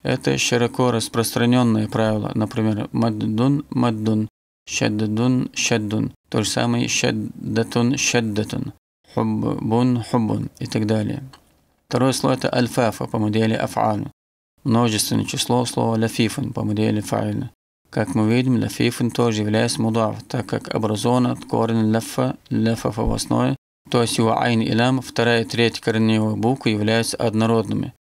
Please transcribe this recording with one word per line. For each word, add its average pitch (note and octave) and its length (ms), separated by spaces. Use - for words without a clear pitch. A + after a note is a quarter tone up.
Это C3+ 340
широко A#2+ 540
распространенное A#2 960
правило, A2 480
например, G#2+ 560
маддун, A2+ 760
маддун, A2 580
шаддун, A2 840
шаддун, G#2+ 580
то G#2+ 140
же - 60
самое A#2+ 400
шаддатун, A#2 1080
шаддатун, A2 760
хуббун, A2+ 920
хуббун A2 460
и B2+ 60
так G#2+ 220
далее. G#2+ 360
Второе C3 240
слово — C3+ 240
это - 180
альфафа B2 520
по - 120
модели A2 360
аф'аль. A2 560
Множественное A2+ 600
число - 400
слова A#2 320
лафифун A2 540
по A2+ 120
модели G#2+ 360
фа'иль. A2 500
Как - 240
мы G#2+ 180
видим, B2+ 240
лафифун A#2 540
тоже A2+ 300
является A2 400
мудаф, A2 420
так B2 220
как - 280
образован A#2+ 540
от B2 160
корня A2+ 420
лафа, A2+ 520
лафа A2+ 400
в A2+ 240
основе, B2 440
то B2 120
есть - 160
его A2+ 220
айн A#2 220
и A2+ 120
лам, B2 280
вторая A#2 400
и A2 40
третья A2+ 360
корневые A2 560
буквы A#2+ 340
являются A2 460
однородными. A2 760